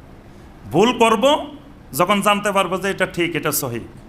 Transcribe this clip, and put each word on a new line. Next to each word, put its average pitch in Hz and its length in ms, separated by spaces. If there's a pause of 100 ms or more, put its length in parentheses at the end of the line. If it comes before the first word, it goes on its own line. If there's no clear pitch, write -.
(680)
ভুল 220 280
করব, 226 580 (360)
যখন 196 280
জানতে 202 320
পারবো 190 260
যে 190 120
এটা 190 160
ঠিক, 170 300
এটা 147 160
সহি, 120 280 (280)